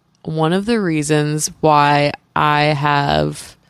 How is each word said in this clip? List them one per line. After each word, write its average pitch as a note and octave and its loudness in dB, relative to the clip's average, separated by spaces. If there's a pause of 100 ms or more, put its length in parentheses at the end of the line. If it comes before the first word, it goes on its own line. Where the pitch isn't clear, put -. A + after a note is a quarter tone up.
(240)
one D#3+ -2
of G3 -2
the A#3 0
reasons D3+ -2
why D3 2 (200)
I D3 0
have D3 -2 (140)